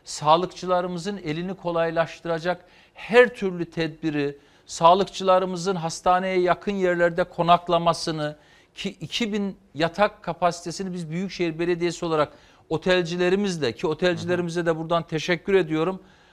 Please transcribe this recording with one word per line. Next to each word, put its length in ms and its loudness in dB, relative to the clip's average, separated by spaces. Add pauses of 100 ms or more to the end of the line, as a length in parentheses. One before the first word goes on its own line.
sağlıkçılarımızın 1120 0
elini 360 -6
kolaylaştıracak 1120 -2 (280)
her 420 4
türlü 340 -4
tedbiri, 680 -2 (280)
sağlıkçılarımızın 1080 2
hastaneye 640 0
yakın 320 2
yerlerde 520 0
konaklamasını, 1120 0 (400)
ki 140 -8
iki 440 -6
bin 240 -4 (160)
yatak 500 0
kapasitesini 680 -4
biz 160 -8
Büyükşehir 500 -4
Belediyesi 460 -2
olarak 280 0 (360)
otelcilerimizle, 1000 0
ki 160 -4
otelcilerimize 800 -2
de 120 0
buradan 260 -2
teşekkür 500 -2
ediyorum, 480 0 (320)